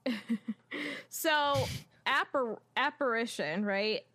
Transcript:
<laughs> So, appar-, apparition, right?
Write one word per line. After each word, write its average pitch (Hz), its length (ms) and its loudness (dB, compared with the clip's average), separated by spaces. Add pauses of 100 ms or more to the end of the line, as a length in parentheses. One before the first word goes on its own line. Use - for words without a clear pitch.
<laughs> 254 80 0 (960)
So, 285 580 2 (380)
appar-, 262 520 0 (180)
apparition, 226 880 0
right? 208 380 0 (140)